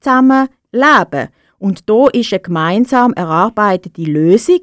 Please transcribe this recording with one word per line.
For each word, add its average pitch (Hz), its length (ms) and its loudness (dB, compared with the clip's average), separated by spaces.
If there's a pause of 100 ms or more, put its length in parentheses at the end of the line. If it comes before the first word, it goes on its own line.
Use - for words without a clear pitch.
zusammen 262 480 2 (240)
leben. 254 560 0 (320)
Und 196 300 -4
da 247 180 4
ist 233 240 -2
eine 190 80 -2
gemeinsam 208 720 0
erarbeitete 185 880 -2
Lösung, 165 600 0